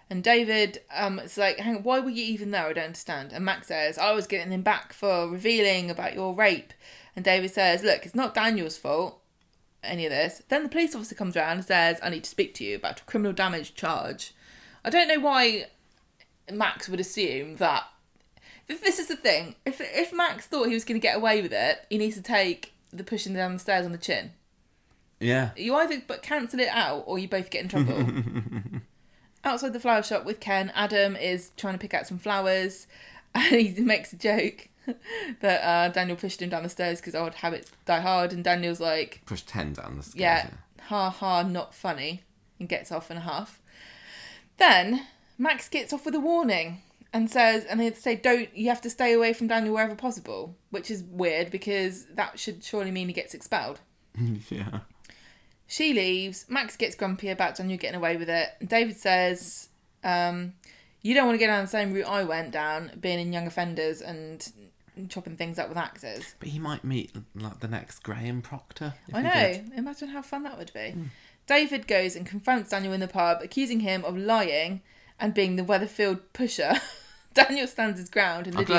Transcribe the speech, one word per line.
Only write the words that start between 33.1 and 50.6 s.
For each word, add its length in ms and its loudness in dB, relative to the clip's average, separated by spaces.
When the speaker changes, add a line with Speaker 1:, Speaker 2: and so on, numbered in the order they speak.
Speaker 1:
And 120 4
he 180 0
makes 320 2
a 60 -16
joke 500 0
<laughs> 540 -8
that, 240 4
uh, 260 4
Daniel 280 -2
pushed 240 -6
him 80 -4
down 140 -4
the 40 -6
stairs 320 -2
'cause 140 -10
old 220 -2
habits 340 -6
die 140 4
hard. 340 2
And 100 -6
Daniel's 340 2
like, 460 -2
Speaker 2:
Pushed 240 -8
ten 240 -4
down 240 -10
the 60 -10
stairs, 180 -12
Speaker 1:
"Yeah, 300 2
Speaker 2:
yeah. 340 -20
Speaker 1:
ha 240 0
ha, 340 0
not 320 -4
funny," 500 -6
and 80 -10
gets 240 -6
off 180 -6
in 60 -10
a 40 -8
huff. 420 -8
Then 480 6
Max 320 0
gets 240 -4
off 100 -6
with 100 -4
a 60 0
warning 600 0
and 200 0
says, 340 6
and 160 -2
they 120 2
say, 240 -2
"Don't, 380 2
you 140 -2
have 140 2
to 80 -6
stay 240 4
away 180 6
from 140 -2
Daniel 280 2
wherever 200 0
possible," 600 -8